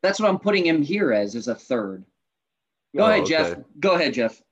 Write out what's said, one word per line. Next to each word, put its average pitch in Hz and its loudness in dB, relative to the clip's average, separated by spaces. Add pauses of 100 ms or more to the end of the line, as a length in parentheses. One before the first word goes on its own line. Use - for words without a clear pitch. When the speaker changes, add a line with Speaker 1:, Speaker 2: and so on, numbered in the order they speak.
Speaker 1:
That's 294 0
what 214 2
I'm 190 0
putting 196 0
him 165 2
here 165 -2
as, 104 -2
as 113 -8
a - -2
third. 98 -6 (920)
Go 185 4
Speaker 2:
Oh, 220 4
Speaker 1:
ahead, 196 2
Jeff. 156 0
Speaker 2:
okay. - -12 (160)
Speaker 1:
Go 180 2
ahead, 170 0
Jeff. 117 -4